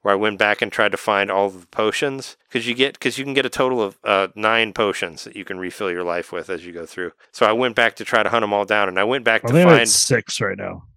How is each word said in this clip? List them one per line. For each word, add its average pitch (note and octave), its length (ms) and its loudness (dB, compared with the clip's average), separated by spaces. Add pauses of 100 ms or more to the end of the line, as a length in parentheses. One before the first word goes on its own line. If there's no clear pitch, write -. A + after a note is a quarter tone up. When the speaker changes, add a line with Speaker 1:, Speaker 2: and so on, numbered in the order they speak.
Speaker 1:
where G2+ 140 2
I - 20 2
went G#2 220 -2
back G#2 240 2
and G#2 100 -2
tried G#2 200 2
to - 40 -2
find G2 340 0
all G2 200 0
the F2+ 160 -18
potions, C3+ 720 -4 (120)
'cause A#2 160 -4
you B2 80 -2
get, C3 240 0
'cause C3 200 -4
you C3+ 60 -8
can C#3 100 -6
get C3+ 100 0
a B2 60 -8
total B2+ 320 0
of, G2 220 -6
uh, G2 300 2
nine A2 380 0
potions F#2 520 -4
that - 120 -18
you G2 80 -14
can F#2+ 140 -10
refill F#2 320 -6
your F2+ 140 -4
life F2 280 -6
with F2 160 -8
as E2+ 160 -8
you F2 80 -16
go E2+ 140 -12
through. F2 260 -10 (180)
So - 140 0
I G#2+ 80 6
went A#2+ 240 0
back A#2 200 2
to A2 100 -12
try A2+ 160 4
to G2+ 80 0
hunt A2+ 120 2
'em G#2 120 0
all G2+ 100 2
down, G#2 240 2
and F#2 100 -2
I G2 60 4
went B2 200 0
back A2+ 200 2
Speaker 2:
I A#2 40 -4
Speaker 1:
to B2 40 0
Speaker 2:
think E3 120 6
I'm F3+ 60 8
at C#3+ 100 8
Speaker 1:
find A2+ 80 2
Speaker 2:
six - 520 0
right G2 180 -2
now. F2+ 240 -10 (140)